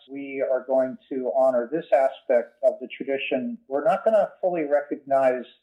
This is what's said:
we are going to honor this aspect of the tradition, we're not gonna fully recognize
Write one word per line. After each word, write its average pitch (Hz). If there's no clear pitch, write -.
we 139
are 127
going 131
to 127
honor 127
this 165
aspect 131
of -
the 123
tradition, 135
we're 139
not 190
gonna 214
fully 175
recognize 135